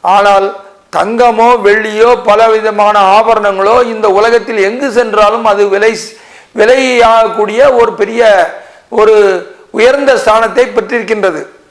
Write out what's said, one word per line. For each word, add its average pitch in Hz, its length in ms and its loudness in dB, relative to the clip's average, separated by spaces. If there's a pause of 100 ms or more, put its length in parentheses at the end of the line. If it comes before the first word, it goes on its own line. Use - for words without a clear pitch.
ஆனால் 196 560 0 (400)
தங்கமோ, 233 640 0
வெள்ளியோ, 214 640 0
பலவிதமான 208 960 2
ஆபரணங்களோ 214 680 0
இந்த 220 240 -2
உலகத்தில் 220 480 -2
எங்கு 233 340 -4
சென்றாலும் 220 520 0
அது 202 240 0
விலை, 208 300 0 (580)
விலையாகக்கூடிய 233 1160 2
ஒரு 226 180 2
பெரிய, 220 600 0 (360)
ஒரு 220 260 2 (580)
உயர்ந்த 269 420 0
ஸ்தானத்தை 220 600 0
பெற்றிருக்கின்றது. 202 720 -4 (240)